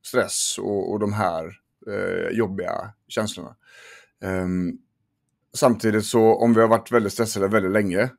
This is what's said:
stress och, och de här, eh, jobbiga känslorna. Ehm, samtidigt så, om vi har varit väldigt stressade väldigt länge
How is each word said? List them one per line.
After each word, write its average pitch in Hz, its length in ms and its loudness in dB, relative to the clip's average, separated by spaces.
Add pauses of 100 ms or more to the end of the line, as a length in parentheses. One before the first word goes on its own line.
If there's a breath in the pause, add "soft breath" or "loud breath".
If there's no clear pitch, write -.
stress - 520 -2
och, 98 340 -4
och 104 80 -4
de 101 120 -2
här, 87 320 -2 (440)
eh, 92 480 -4
jobbiga 98 560 -4 (160)
känslorna. 104 480 -8 (680 loud breath)
Ehm, 92 480 -2 (800)
samtidigt 107 520 2
så, 110 280 6
om 117 200 4
vi 113 60 6
har 113 80 6
varit 113 240 2
väldigt 110 200 2
stressade 101 360 -2
väldigt 98 240 2
länge 104 460 0